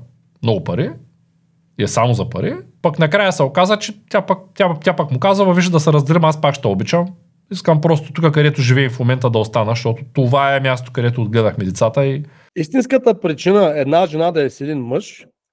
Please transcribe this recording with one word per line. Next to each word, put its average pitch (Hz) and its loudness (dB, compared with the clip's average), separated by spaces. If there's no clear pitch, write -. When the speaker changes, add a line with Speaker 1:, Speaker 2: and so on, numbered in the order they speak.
Speaker 1:
много 107 0
пари 143 -4
и 104 -2
е 101 0
само 120 0
за 98 -2
пари. 131 -6
Пък 165 0
накрая 190 2
се 160 -2
оказа, 185 2
че 208 -10
тя 208 0
пък, 190 -2
тя, 180 0
тя 180 2
пък 147 -2
му 123 -2
каза: 196 2
"Ма 185 4
виж, 175 2
да 170 2
се 156 2
разделим, 151 4
аз 156 0
пак 143 2
ще - -4
обичам. 104 0
Искам 165 0
просто 156 0
тук, 160 2
където 147 2
живеем 127 2
в 120 -8
момента, 123 0
да 113 0
остана, 110 -2
защото 117 -4
това 139 2
е 139 0
място, 127 -2
където 120 -2
отгледахме 107 0
децата." 113 0
И 139 -4
Speaker 2:
Истинската 254 0
причина 180 2
една 151 2
жена 165 -2
да 160 0
е 135 0
с - -14
един 143 -6
мъж 127 -8